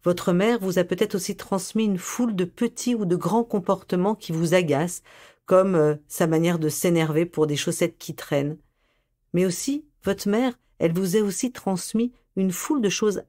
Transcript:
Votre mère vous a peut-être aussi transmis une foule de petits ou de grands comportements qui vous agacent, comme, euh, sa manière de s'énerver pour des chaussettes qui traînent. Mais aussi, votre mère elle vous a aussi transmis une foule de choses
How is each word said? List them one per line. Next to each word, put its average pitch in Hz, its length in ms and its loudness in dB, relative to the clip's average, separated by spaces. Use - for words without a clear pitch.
Votre 175 300 0
mère 220 260 2
vous 185 200 -2
a 175 40 6
peut-être 190 320 -2
aussi 190 200 -4
transmis 208 500 -4
une 196 120 0
foule 233 380 -2
de 180 100 0
petits 233 500 -2
ou 208 100 -2
de 180 100 2
grands 202 280 2
comportements 196 720 0
qui - 160 -10
vous 160 220 0
agacent, 170 480 2
comme, 190 300 4
euh, 151 200 4
sa 170 200 0
manière 160 320 2
de 151 100 0
s'énerver 165 560 2
pour 156 220 0
des 147 100 -2
chaussettes 170 400 -2
qui - 180 -12
traînent. 147 420 -2
Mais 180 120 2
aussi, 277 400 -4
votre 196 240 -4
mère 240 300 0
elle 165 120 2
vous 185 220 0
a 220 40 4
aussi 214 320 -2
transmis 220 600 -4
une 190 160 0
foule 277 300 -2
de 202 80 2
choses 196 400 0